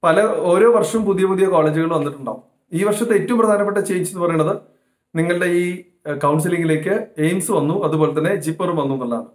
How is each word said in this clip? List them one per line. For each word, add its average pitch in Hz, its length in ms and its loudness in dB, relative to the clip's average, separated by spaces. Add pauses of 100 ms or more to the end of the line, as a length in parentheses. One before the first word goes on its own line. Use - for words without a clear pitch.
പല, 175 200 4
ഓരോ 208 480 4
വർഷവും 220 340 0
പുതിയ 190 200 2
പുതിയ 190 220 2
കോളേജുകൾ 160 460 2
വന്നിട്ടുണ്ടാവും. 143 480 -4 (320)
ഈ 175 100 0
വർഷത്തെ 214 300 0
ഏറ്റവും 226 260 0
പ്രധാനപ്പെട്ട 208 380 2
ചേഞ്ച് 180 340 -2
എന്ന് 180 100 -8
പറയുന്നത് 165 360 0 (580)
നിങ്ങളുടെ 175 300 0
ഈ, 175 380 -2 (240)
ആ, 151 60 -4
കൗൺസിലിംഗിലേക്ക് 160 920 0 (100)
എയിംസ് 175 340 -2
വന്നു, 175 320 0
അതുപോലെ 151 360 0
തന്നെ 170 160 0
ജിപ്പറും 147 420 -4
വന്നു 135 160 -2
എന്നുള്ളതാണ്. 120 420 -6